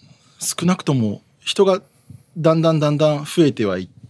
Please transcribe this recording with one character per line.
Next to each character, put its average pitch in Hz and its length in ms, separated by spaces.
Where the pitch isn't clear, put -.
少 - 280
な 180 100
く - 60
と 151 120
も 110 280
人 - 240
が 190 160
だ 160 180
ん 165 80
だ 165 100
ん 156 80
だ 151 100
ん 147 60
だ 151 180
ん 147 100
増 156 220
え 135 60
て 120 120
は 95 140
い 95 60
っ - 40